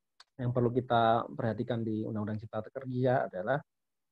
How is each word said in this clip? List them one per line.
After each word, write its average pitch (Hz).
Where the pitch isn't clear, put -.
yang 123
perlu 120
kita 117
perhatikan 117
di 110
Undang-Undang 107
Cipta 110
Kerja 127
adalah 123